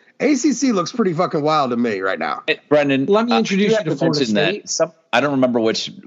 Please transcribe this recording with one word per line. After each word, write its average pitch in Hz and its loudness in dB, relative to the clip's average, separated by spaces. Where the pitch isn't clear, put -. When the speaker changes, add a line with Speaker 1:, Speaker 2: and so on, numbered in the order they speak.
Speaker 1:
A 285 2
C 277 0
C 254 0
looks 202 -2
pretty 226 0
fucking 160 -2
wild 151 0
to 120 -2
me 117 0
right 95 -2
now. 78 -4
Speaker 2:
Hey, 151 -2
Brendan, 139 2
Speaker 3:
Let 214 2
me 240 0
Speaker 2:
uh, 226 4
Speaker 3:
introduce 196 0
Speaker 2:
you 208 2
Speaker 3:
you 226 2
Speaker 2:
have 214 0
Speaker 3:
to 151 -2
Speaker 2:
to 143 -2
Speaker 3:
Florida 156 0
Speaker 2:
mention 113 0
that 98 0
Speaker 3:
State. 104 -8
Speaker 2:
some, - -2
I 117 2
don't 143 0
remember 127 2
which 110 -2